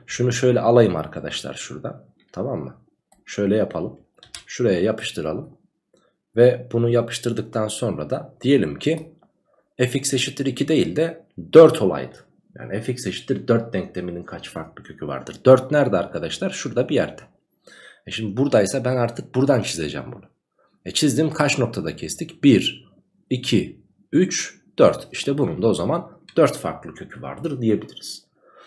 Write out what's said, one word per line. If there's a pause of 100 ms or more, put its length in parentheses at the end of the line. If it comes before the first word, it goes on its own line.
şunu
şöyle
alayım
arkadaşlar
şuradan. (260)
Tamam
mı? (480)
Şöyle
yapalım. (460)
Şuraya
yapıştıralım. (760)
Ve
bunu
yapıştırdıktan
sonra
da
diyelim
ki (640)
fx
eşittir
iki
değil
de (280)
dört
olaydı. (380)
Yani
fx
eşittir
dört
denkleminin
kaç
farklı
kökü
vardır? (100)
Dört
nerede
arkadaşlar?
Şurada
bir
yerde. (840)
E
şimdi
buradaysa
ben
artık
buradan
çizeceğim
bunu. (600)
E
çizdim,
kaç
noktada
kestik?
Bir, (400)
iki, (300)
üç, (180)
dört.
İşte
bunun
da
o
zaman (260)
dört
farklı
kökü
vardır
diyebiliriz. (420)